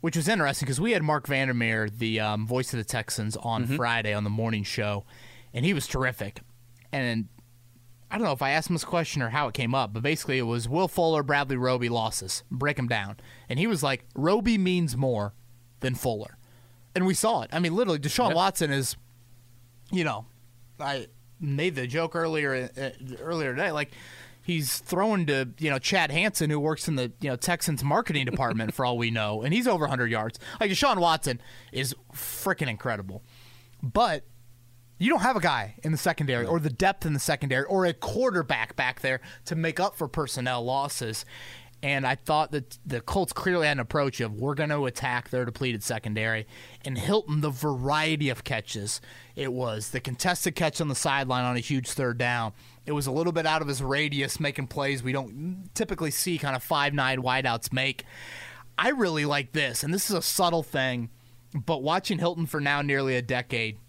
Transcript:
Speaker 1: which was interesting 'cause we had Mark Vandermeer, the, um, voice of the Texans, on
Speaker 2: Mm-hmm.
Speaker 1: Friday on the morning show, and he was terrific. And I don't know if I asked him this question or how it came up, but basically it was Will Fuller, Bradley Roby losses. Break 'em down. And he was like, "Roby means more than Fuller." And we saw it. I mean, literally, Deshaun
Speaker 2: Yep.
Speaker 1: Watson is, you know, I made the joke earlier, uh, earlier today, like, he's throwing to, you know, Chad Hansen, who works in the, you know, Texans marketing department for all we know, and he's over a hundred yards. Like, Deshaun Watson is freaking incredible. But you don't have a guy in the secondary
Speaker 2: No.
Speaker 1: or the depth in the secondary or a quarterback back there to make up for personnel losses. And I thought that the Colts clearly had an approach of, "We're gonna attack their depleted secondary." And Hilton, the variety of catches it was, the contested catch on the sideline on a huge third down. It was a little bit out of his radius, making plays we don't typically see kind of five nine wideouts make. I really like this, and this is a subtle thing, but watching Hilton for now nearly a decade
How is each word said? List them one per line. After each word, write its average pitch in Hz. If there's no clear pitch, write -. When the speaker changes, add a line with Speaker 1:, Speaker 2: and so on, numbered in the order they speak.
Speaker 1:
which 165
was 156
interesting 147
'cause 131
we 220
had 175
Mark 151
Vandermeer, 117
the, 110
um, 107
voice 127
of 127
the 110
Texans, 107
on 117
Speaker 2:
Mm-hmm. 131
Speaker 1:
Friday 117
on 104
the 104
morning 110
show, 104
and 120
he 196
was 139
terrific. 127
And 120
I 202
don't 226
know 165
if 127
I 139
asked 156
him 180
this 156
question 160
or 117
how 143
it 113
came 123
up, 117
but 113
basically 139
it 123
was 117
Will 170
Fuller, 160
Bradley 139
Roby 123
losses. 110
Break 143
'em 127
down. 104
And 127
he 196
was 175
like, 135
"Roby 208
means 180
more 120
than 127
Fuller." 113
And 185
we 185
saw 220
it. 113
I 165
mean, 175
literally, 190
Deshaun 170
Speaker 2:
Yep. 160
Speaker 1:
Watson 175
is, 135
you 185
know, 117
I 139
made 151
the 131
joke 156
earlier, 147
uh, 131
earlier 151
today, 165
like, 147
he's 160
throwing 190
to, 135
you 156
know, 135
Chad 170
Hansen, 175
who 151
works 151
in 156
the, 123
you 143
know, 127
Texans 156
marketing 147
department 113
for 139
all 123
we 117
know, 107
and 143
he's 240
over 175
a 139
hundred 127
yards. 113
Like, 208
Deshaun 247
Watson 160
is 131
freaking -
incredible. 104
But 175
you 196
don't 294
have 247
a 185
guy 139
in 156
the 151
secondary 131
Speaker 2:
No. -
Speaker 1:
or 170
the 151
depth 175
in 156
the 139
secondary 135
or 190
a 175
quarterback 165
back 127
there 131
to 170
make 165
up 190
for 160
personnel 127
losses. 131
And 139
I 131
thought 156
that 147
the 135
Colts -
clearly 175
had 147
an -
approach 135
of, 113
"We're 131
gonna 147
attack 123
their 127
depleted 113
secondary." 110
And 131
Hilton, 151
the 151
variety 147
of 123
catches 110
it 135
was, 113
the 127
contested 175
catch 160
on 156
the 131
sideline 131
on 123
a 120
huge 131
third 123
down. 120
It 147
was 147
a 135
little 165
bit 160
out 156
of 143
his 135
radius, 139
making 143
plays 139
we 127
don't 147
typically 165
see 180
kind 139
of 120
five 143
nine 131
wideouts 127
make. 135
I 180
really 185
like 143
this, 139
and 151
this 196
is 208
a 160
subtle 170
thing, 127
but 147
watching 170
Hilton 170
for 151
now 143
nearly 139
a 123
decade 117